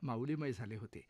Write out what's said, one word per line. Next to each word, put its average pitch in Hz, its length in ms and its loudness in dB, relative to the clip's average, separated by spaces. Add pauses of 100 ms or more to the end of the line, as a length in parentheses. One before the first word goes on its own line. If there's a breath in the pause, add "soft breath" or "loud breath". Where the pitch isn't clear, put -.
माऊलीमय 139 480 2
झाले 107 240 -2
होते. - 340 -8